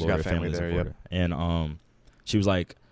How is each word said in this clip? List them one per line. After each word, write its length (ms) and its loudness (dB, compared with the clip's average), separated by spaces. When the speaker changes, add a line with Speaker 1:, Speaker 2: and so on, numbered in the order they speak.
Speaker 1:
Florida. 160 2
Speaker 2:
got 80 -2
family 220 0
Speaker 1:
Family's 60 -2
in 60 -2
Speaker 2:
there, 60 -4
yep. 60 -2
Speaker 1:
Florida. 200 -2
And, 240 0
um, 460 -2
she 120 0
was, 80 4
like, 300 0